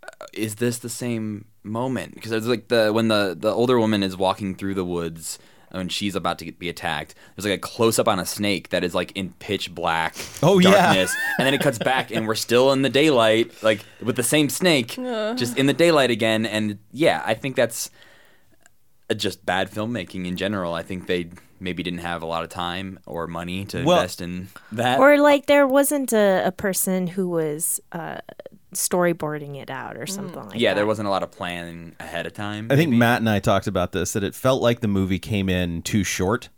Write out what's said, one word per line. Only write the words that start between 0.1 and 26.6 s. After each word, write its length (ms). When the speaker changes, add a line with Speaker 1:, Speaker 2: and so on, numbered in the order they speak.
Speaker 1:
is 240
this 220
the 100
same 580
moment? 580
'Cause 100
it's 140
like 220
the, 240
when 160
the, 300
the 140
older 260
woman 260
is 120
walking 380
through 200
the 100
woods 540
and 220
she's 240
about 240
to 40
get, 140
be 100
attacked, 460
there's, 120
like, 80
a 40
close-up 500
on 100
a 80
snake 440
that 140
is, 100
like, 180
in 260
pitch 360
black 400
Speaker 2:
Oh, 160
yeah. 120
Speaker 1:
darkness, 440
and 80
then 80
it 80
cuts 160
back 320
and 180
we're 60
still 380
in 100
the 80
daylight, 600
like, 220
with 140
the 60
same 280
snake, 480
Speaker 3:
Ugh. 380
Speaker 1:
just 200
in 100
the 60
daylight 380
again. 340
And 340
yeah, 320
I 100
think 220
that's, 320
uh, 60
just 320
bad 240
filmmaking 560
in 100
general. 380
I 80
think 240
they 240
maybe 240
didn't 180
have 220
a 40
lot 160
of 80
time 560
or 200
money 400
to 180
Speaker 2:
Well, 140
Speaker 1:
invest 220
in 280
that. 260
Speaker 4:
Or, 200
like, 280
there 200
wasn't 460
a, 320
a 80
person 540